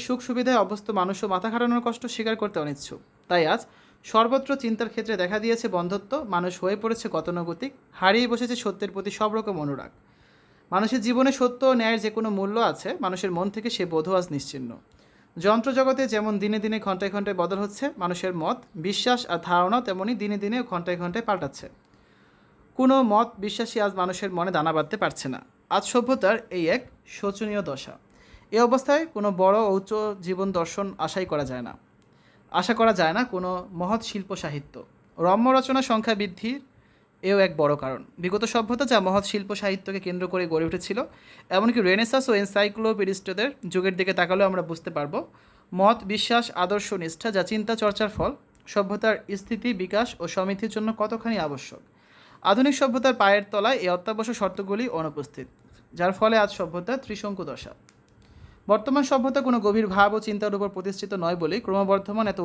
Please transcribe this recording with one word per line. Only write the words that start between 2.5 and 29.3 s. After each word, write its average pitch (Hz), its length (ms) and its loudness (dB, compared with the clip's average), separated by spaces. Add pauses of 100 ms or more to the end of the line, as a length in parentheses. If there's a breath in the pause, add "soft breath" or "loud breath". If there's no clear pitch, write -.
অনিচ্ছুক। 147 360 -8 (300)
তাই 175 140 4 (100)
আজ 233 80 0 (440 soft breath)
সর্বত্র 240 440 2 (140)
চিন্তার 226 300 -2
ক্ষেত্রে 220 280 -4
দেখা 180 220 0
দিয়েছে 226 220 0 (100)
বন্ধত্ব, 180 360 -4 (240)
মানুষ 175 180 0 (100)
হয়ে 196 200 2
পড়েছে 226 220 -2 (100)
গতানুগতিক, 175 560 -4 (280)
হারিয়ে 220 320 6
বসেছে 240 320 -2
সত্যের 196 320 -4
প্রতি 196 240 -6
সব 214 180 2
রকম 214 260 -4
অনুরাগ। 139 280 -6 (800 soft breath)
মানুষের 220 340 2
জীবনে 254 340 4
সত্য 247 220 2 (100)
ও - 80 6
ন্যায়ের 226 260 2
যে 214 120 -2
কোনো 220 200 0
মূল্য 196 180 -2 (160)
আছে, 147 180 -6 (160)
মানুষের 185 260 -2
মন 175 240 0
থেকে 220 140 -6
সে 214 160 -4
বোধও 165 340 0
আজ 175 60 0 (100)
নিশ্চিহ্ন। 135 360 -8 (640 soft breath)
যন্ত্রজগতে 254 640 2 (100)
যেমন 214 260 0
দিনে 208 200 0
দিনে 220 200 -2
ঘন্টায় 196 340 -2
ঘন্টায় 202 280 -2
বদল 180 220 0
হচ্ছে, 202 220 -6 (120)
মানুষের 180 440 -2
মত, 202 160 -2 (280)
বিশ্বাস 240 340 0 (120)
আর 170 160 0
ধারণা 180 380 4
তেমনি 196 360 -2
দিনে 208 220 -2
দিনে 214 140 -2 (140)
ঘন্টায় 175 300 -4
ঘন্টায় 175 260 -4
পাল্টাচ্ছে। 175 400 -4 (1120 soft breath)
কোনো 254 180 6 (180)
মত 226 140 6 (160)
বিশ্বাসী 220 420 -4
আজ 202 60 0 (100)
মানুষের 185 360 -2
মনে 180 180 0
দানা 160 180 2
বাঁধতে 156 300 0
পারছে 147 300 -2
না। - 60 -10 (360)
আজ 202 80 2 (100)
সভ্যতার 240 440 2 (200)
এই 175 60 -2 (120)
এক 262 60 -2 (360)
শোচনীয় 208 520 -4
দশা। - 260 -10 (560 soft breath)
এ 208 60 0 (100)
অবস্থায় 269 360 2 (120)
কোনো 208 140 0 (120)